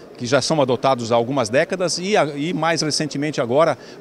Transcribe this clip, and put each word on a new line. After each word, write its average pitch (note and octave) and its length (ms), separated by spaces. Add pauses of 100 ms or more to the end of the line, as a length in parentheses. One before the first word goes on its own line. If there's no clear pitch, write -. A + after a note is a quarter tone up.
(180)
que A#2+ 80
já B2+ 160
são D#3+ 180
adotados B2 520
há A#2+ 40
algumas A#2+ 320
décadas, F3 520
e, G3 180
a, D#3 80
e D3 260
mais E3 300
recentemente D3+ 580
agora C#3 380 (240)